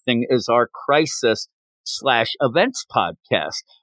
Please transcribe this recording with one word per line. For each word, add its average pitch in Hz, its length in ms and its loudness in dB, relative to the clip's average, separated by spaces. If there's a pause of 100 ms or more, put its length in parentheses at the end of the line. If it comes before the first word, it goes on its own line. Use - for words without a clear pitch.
thing 120 260 0
is 123 200 0
our 117 180 2
Crisis 139 800 0 (380)
slash 117 440 0 (120)
Events 165 520 0
podcast, 87 720 -2 (200)